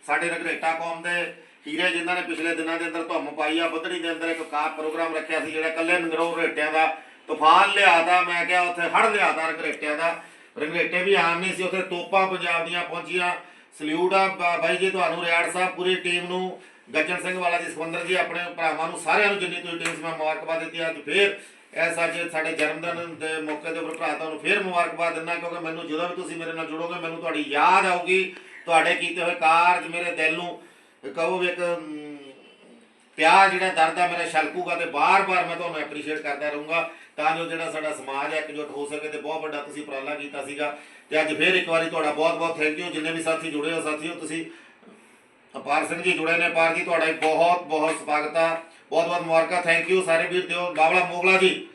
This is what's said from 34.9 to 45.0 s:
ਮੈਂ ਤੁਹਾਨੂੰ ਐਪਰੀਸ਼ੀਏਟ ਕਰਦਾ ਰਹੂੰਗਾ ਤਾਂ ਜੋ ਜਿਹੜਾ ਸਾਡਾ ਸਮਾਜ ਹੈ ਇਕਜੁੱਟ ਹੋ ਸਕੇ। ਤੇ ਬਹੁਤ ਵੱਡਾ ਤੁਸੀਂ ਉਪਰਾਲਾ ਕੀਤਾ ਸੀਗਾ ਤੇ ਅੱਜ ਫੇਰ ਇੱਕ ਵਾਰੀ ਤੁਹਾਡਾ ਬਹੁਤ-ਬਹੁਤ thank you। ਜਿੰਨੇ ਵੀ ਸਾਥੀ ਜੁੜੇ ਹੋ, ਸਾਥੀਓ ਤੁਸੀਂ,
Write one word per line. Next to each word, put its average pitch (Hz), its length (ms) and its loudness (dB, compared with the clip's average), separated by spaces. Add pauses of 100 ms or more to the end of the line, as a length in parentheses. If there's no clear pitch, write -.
ਮੈਂ 170 100 -6
ਤੁਹਾਨੂੰ 165 240 -6
ਐਪਰੀਸ਼ੀਏਟ 147 400 -6
ਕਰਦਾ 147 300 -4
ਰਹੂੰਗਾ 156 400 -4 (280)
ਤਾਂ 156 200 2
ਜੋ 170 80 -4
ਜਿਹੜਾ 165 260 -6
ਸਾਡਾ 151 220 -4
ਸਮਾਜ 139 400 -4
ਹੈ 156 60 0
ਇਕਜੁੱਟ 151 320 -8
ਹੋ 143 140 -6
ਸਕੇ। 151 240 -8
ਤੇ 147 80 -8
ਬਹੁਤ 151 240 -6
ਵੱਡਾ 151 200 -6
ਤੁਸੀਂ 147 220 -10
ਉਪਰਾਲਾ 139 320 -8
ਕੀਤਾ 143 300 -10
ਸੀਗਾ 143 320 -6 (320)
ਤੇ 156 120 2
ਅੱਜ 151 160 0
ਫੇਰ 180 180 4
ਇੱਕ 175 140 0
ਵਾਰੀ 165 200 2
ਤੁਹਾਡਾ 156 220 0
ਬਹੁਤ-ਬਹੁਤ 160 480 0
thank 151 240 0
you। 180 80 -6
ਜਿੰਨੇ 156 200 -4
ਵੀ 165 120 -4
ਸਾਥੀ 160 280 -2
ਜੁੜੇ 151 220 -2
ਹੋ, 160 80 -2
ਸਾਥੀਓ 151 340 -4
ਤੁਸੀਂ, 160 300 -8 (1120)